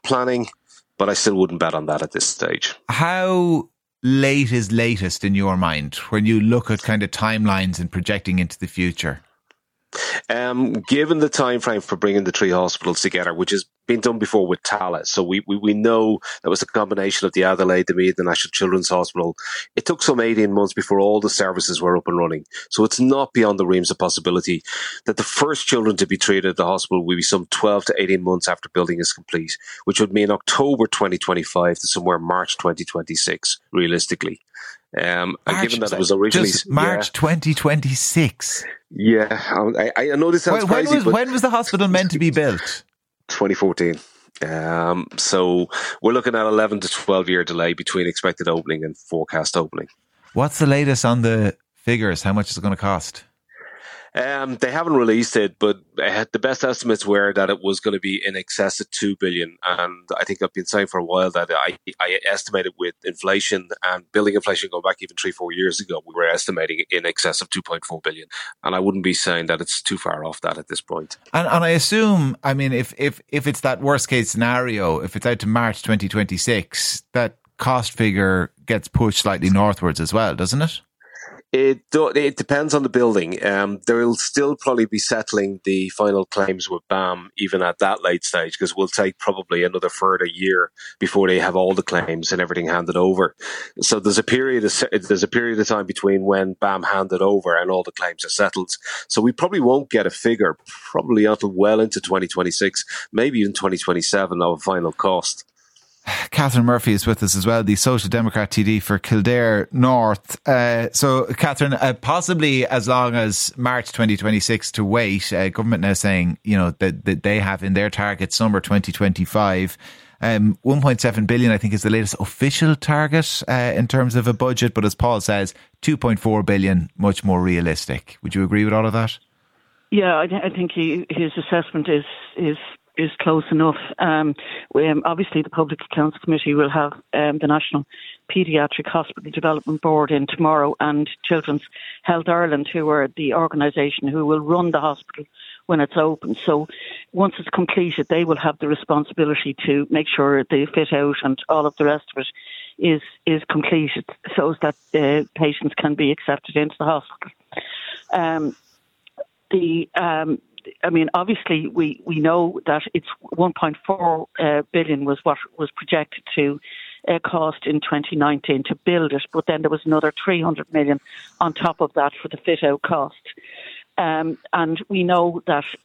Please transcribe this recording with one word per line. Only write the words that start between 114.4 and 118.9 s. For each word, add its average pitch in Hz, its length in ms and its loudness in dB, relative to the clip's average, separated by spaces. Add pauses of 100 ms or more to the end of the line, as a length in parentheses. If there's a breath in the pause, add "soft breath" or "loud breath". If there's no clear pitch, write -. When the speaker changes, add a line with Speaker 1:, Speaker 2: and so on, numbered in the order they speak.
Speaker 2:
to 107 140 -2
wait. 101 480 0
Uh, 92 160 0
government 107 320 0
now 98 100 2
saying, 90 540 2
you 107 100 2
know, 90 240 2
that, 92 240 0
that 87 200 0
they 101 180 2
have 98 200 -2
in 98 120 -2
their 101 160 2
target 98 420 -4
summer 104 300 2
twenty 98 320 0